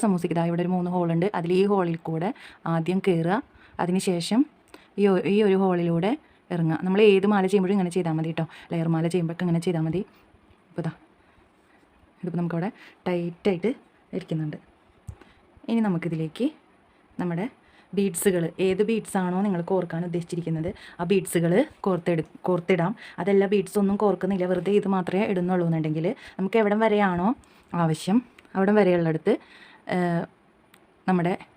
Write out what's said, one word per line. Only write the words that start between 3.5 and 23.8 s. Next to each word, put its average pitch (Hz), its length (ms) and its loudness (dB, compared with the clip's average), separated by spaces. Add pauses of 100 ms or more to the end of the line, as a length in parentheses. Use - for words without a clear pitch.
അതിനുശേഷം 180 580 0 (580)
ഈ 202 120 6
ഒ-, 180 120 2 (100)
ഈ - 20 2 (100)
ഒരു 190 160 4
ഹോളിലൂടെ 175 480 2 (440)
ഇറങ്ങുക. 160 320 0
നമ്മൾ 185 140 2 (120)
ഏത് 190 220 4
മാല 190 160 2
ചെയ്യുമ്പോഴും 190 260 2
ഇങ്ങനെ 180 200 0
ചെയ്താൽ 170 220 0
മതി 160 140 -4
കേട്ടോ. 160 120 -4 (280)
ലെയർ 165 240 -2
മാല 160 180 0
ചെയ്യുമ്പോഴൊക്കെ 170 320 -2
ഇങ്ങനെ 165 220 0
ചെയ്താൽ 165 200 0
മതി. 170 140 -4 (680)
അപ്പോൾ - 180 -8
ദാ 156 40 -6 (1300)
ഇതിപ്പോൾ 170 220 -6
നമുക്കവിടെ 170 260 -4 (380)
ടൈറ്റായിട്ട് 175 640 -2 (460)
ഇരിക്കുന്നുണ്ട്. 156 400 -6 (1120)
ഇനി 233 180 0
നമുക്കിതിലേക്ക് 165 580 -4 (760)
നമ്മുടെ 175 240 -4 (520)
ബീഡ്സുകൾ, 196 460 0 (240)
ഏത് 190 220 0
ബീഡ്സാണോ 190 580 -2
നിങ്ങൾ 185 140 0 (100)
കോർക്കാൻ 170 380 -2
ഉദ്ദേശിച്ചിരിക്കുന്നത്, 170 600 -4 (320)
ആ - 100 -6
ബീഡ്സുകൾ 175 420 0 (340)
കോർത്തെടു-, 175 400 0 (220)
കോർത്തിടാം. 170 440 0 (300)
അതല്ല 196 320 4
ബീഡ്സ് 190 280 -2